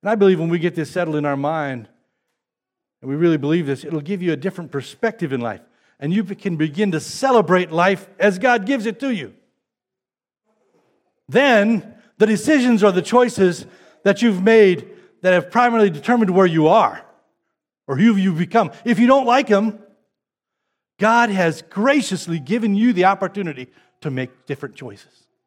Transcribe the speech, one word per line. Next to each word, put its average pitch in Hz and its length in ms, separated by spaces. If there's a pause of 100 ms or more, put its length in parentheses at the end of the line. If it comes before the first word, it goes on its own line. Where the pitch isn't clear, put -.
And 175 80
I 220 60
believe 196 240
when 165 100
we 170 100
get 165 160
this 156 140
settled 165 280
in 147 80
our 143 100
mind, 139 540 (1120)
and 131 80
we 139 80
really 165 200
believe 147 280
this, 139 180
it'll 156 160
give 175 220
you 180 100
a 151 60
different 180 340
perspective 160 640
in 127 80
life. 110 200 (380)
And 147 140
you 214 100
can 190 320
begin 160 360
to 160 100
celebrate 185 720
life 180 360 (120)
as 190 200
God 240 260
gives 240 200
it 226 160
to 269 80
you. 160 240 (1900)
Then, 220 680 (220)
the 208 80
decisions 240 580
or 202 100
the 180 80
choices 208 640 (380)
that 196 180
you've 208 200
made 208 480 (320)
that 185 120
have 180 180
primarily 233 380
determined 214 400
where 185 160
you 160 220
are 160 380 (840)
or 135 100
who 214 180
you've 190 220
become, 175 340 (140)
if 226 140
you 240 80
don't 262 180
like 247 220
them, 208 320 (1200)
God 233 300
has 175 340
graciously 196 760
given 202 360
you 226 180
the 180 120
opportunity 185 600 (340)
to 151 100
make 127 340
different 135 300
choices. - 520 (200)